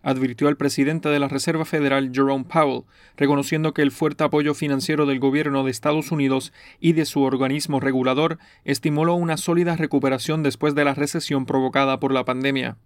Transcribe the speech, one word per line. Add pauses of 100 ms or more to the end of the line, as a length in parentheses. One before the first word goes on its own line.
advirtió
el
presidente
de
la
Reserva
Federal,
Jerome
Powell, (320)
reconociendo
que
el
fuerte
apoyo
financiero
del
gobierno
de
Estados
Unidos (280)
y
de
su
organismo
regulador (260)
estimuló
una
sólida
recuperación
después
de
la
recesión
provocada
por
la
pandemia.